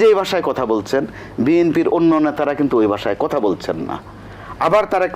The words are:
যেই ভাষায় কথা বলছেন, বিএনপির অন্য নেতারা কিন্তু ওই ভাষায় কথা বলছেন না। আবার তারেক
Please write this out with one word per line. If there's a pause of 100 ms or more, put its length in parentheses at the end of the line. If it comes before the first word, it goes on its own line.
যেই
ভাষায়
কথা (100)
বলছেন, (420)
বিএনপির (100)
অন্য (140)
নেতারা
কিন্তু
ওই
ভাষায়
কথা
বলছেন (120)
না। (680)
আবার
তারেক